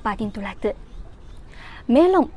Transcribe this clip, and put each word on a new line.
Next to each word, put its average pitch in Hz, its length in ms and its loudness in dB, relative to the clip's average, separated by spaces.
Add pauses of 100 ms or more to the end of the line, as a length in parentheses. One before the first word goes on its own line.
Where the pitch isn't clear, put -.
பதிந்துள்ளது. 208 680 -4 (1120)
மேலும் 330 520 6